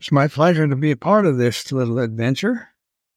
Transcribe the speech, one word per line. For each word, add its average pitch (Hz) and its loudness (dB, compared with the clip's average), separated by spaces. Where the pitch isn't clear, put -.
it's - -8
my 143 4
pleasure 156 2
to 139 0
be 151 -2
a 131 0
part 196 2
of 139 2
this 120 -2
little 127 -2
adventure. 123 -2